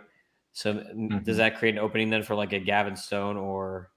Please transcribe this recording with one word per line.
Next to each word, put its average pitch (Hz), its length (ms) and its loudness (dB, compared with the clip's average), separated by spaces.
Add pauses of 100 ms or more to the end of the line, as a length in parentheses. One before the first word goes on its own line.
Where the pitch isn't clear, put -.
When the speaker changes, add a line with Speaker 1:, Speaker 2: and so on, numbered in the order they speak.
(540)
Speaker 1:
So, - 180 -2
m-, 104 60 -2 (180)
Speaker 2:
Mm-hmm. 107 240 -2
Speaker 1:
does 110 180 0
that 110 220 4
create 110 160 4
an 104 40 -2
opening 110 300 2
then 110 140 2
for, 107 100 -4
like, 104 200 -2
a 101 60 0
Gavin 101 360 2
Stone 101 420 -4
or 95 600 -6